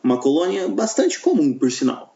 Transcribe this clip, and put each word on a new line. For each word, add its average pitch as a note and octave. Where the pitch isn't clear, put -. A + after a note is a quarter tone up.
uma B2
colônia F#3
bastante -
comum, D3+
por C3
sinal. -